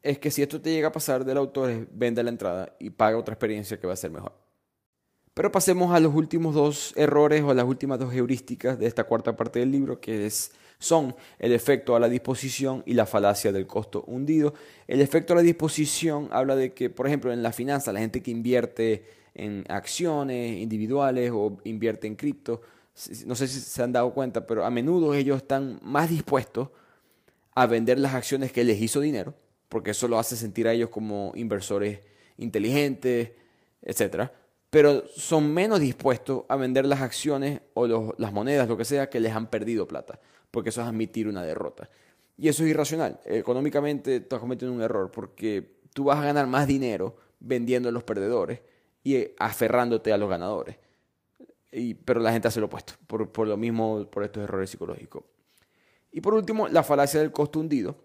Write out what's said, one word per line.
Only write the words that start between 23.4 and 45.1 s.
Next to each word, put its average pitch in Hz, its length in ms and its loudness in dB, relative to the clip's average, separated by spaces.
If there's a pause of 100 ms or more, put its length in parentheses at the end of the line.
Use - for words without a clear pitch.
si 127 140 -6
se - 220 -6
han 123 100 0
dado 123 200 2
cuenta, 127 320 -4
pero 107 200 -2
a 110 60 0
menudo 147 440 2
ellos 139 220 2
están 135 460 -4
más 147 280 0
dispuestos 135 600 -2 (840)
a 127 120 4
vender 117 320 2
las 135 160 0
acciones 135 360 -4
que 120 140 2
les 107 160 4
hizo 113 200 0
dinero, 143 340 -4 (340)
porque 104 240 -4
eso 120 160 -2
lo 117 100 2
hace 117 160 -2
sentir 113 320 -2
a 113 60 4
ellos 117 180 0
como 104 460 -6
inversores 104 640 -4 (380)
inteligentes, 120 920 0 (520)
etcétera. 101 500 -2 (380)
Pero 147 380 6
son 151 440 0
menos 190 280 2
dispuestos 131 680 0
a 135 80 0
vender 131 280 2
las 139 160 2
acciones 139 600 -4 (100)
o 120 140 2
los, 113 320 0
las 104 160 -4
monedas, 123 340 2
lo 113 80 0
que 117 80 -4
sea, 135 240 -2
que - 100 -4
les 113 140 2
han 110 160 -4
perdido 107 400 -2
plata, - 320 -12 (300)
porque 117 180 -4
eso 113 140 -6
es 117 40 -4
admitir 110 400 -4
una 101 160 -6
derrota. - 460 -8 (480)
Y 156 120 0
eso 147 140 2
es 160 80 2
irracional. 151 540 0
Económicamente 139 920 -2
estás 120 240 -6
cometiendo 123 360 -6
un 113 60 -2
error, 107 280 -2